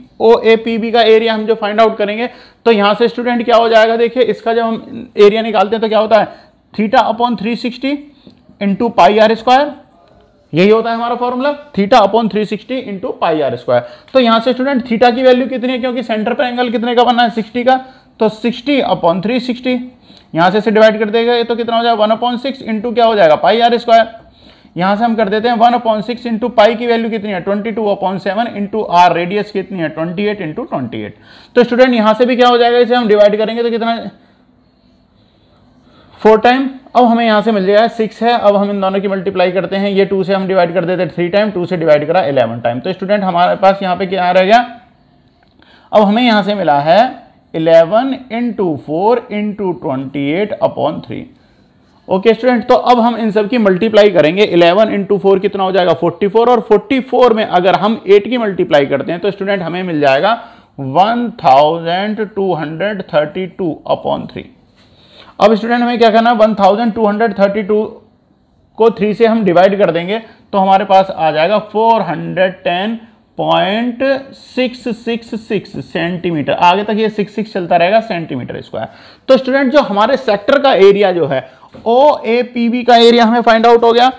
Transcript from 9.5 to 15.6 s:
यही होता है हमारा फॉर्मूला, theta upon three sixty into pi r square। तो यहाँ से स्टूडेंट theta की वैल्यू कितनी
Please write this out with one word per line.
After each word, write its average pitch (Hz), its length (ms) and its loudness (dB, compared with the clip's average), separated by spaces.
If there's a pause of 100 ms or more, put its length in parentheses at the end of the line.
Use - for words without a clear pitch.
यही 175 160 2
होता 226 220 2
है 226 60 -4
हमारा 233 180 -4
फॉर्मूला, 247 360 -4 (220)
theta 202 300 2
upon 208 260 0
three 208 180 -2
sixty 233 380 -8
into 202 340 -10
pi 175 140 0 (100)
r 131 140 -2
square। 123 260 -2 (300)
तो 262 80 2
यहाँ 226 200 2
से 254 120 -2
स्टूडेंट 254 340 -2
theta 233 280 2
की 254 80 -4
वैल्यू 247 240 4
कितनी 247 260 -6